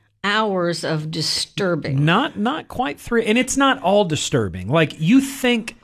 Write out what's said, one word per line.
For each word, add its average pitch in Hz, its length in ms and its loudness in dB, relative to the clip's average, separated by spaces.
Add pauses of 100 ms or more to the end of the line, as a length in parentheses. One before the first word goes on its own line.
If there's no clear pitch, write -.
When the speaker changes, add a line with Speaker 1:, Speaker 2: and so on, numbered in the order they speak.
(240)
Speaker 1:
hours 190 600 0
of 156 260 -4
disturbing. 156 920 -2
Speaker 2:
Not, 185 360 2
not 254 300 -4
quite 277 300 -6
three. - 280 -2
And 214 100 2
it's 254 220 0
not 269 240 2
all 202 240 4
disturbing. 101 640 -2
Like, 156 300 0
you 196 220 6
think 240 640 -2